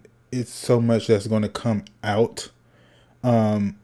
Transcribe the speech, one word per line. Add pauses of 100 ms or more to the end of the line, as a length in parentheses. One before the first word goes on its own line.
(320)
it's
so
much
that's
gonna
come (200)
out, (720)
um,